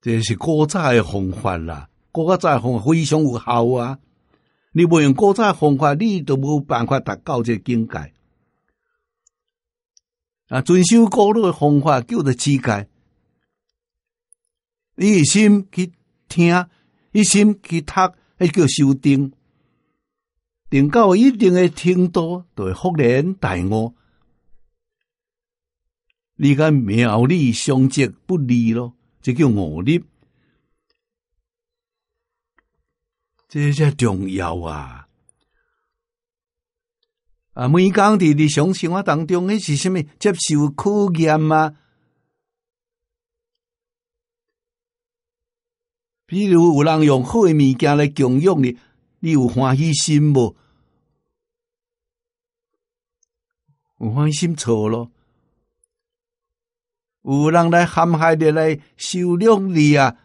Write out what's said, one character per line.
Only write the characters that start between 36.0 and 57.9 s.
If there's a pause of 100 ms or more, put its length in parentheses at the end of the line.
啊，
每
工
伫
日
常
生
活
当
中，
迄
是
啥
物？ (180)
接
受
考
验
啊！ (4000)
比
如
有
人
用
好
的
物
件
来
供
养
你， (400)
你
有
欢
喜
心
无？ (3500)
有
欢
喜
心
错
咯。 (2000)
有
人
来
陷